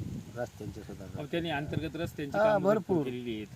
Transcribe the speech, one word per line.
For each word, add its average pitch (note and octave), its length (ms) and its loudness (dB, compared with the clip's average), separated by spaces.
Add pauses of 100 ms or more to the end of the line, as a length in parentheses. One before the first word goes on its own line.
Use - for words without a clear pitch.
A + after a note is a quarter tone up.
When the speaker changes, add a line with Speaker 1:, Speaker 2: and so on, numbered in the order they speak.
(360)
Speaker 1:
रस्त्यांची G#2+ 440 -6
सुधारणा. F#2+ 380 -10
Speaker 2:
अहो, D3 120 -4
त्यांनी E3+ 200 -2
अंतर्गत D3+ 460 -2
रस्त्यांची D#3+ 420 -2
Speaker 1:
हा, G#3 60 8
Speaker 2:
कामं G#3+ 180 6
भरपूर G3+ 160 6
Speaker 1:
भरपूर. E3+ 260 2
Speaker 2:
केलेली B2 320 -4
आहेत. G#2+ 200 -6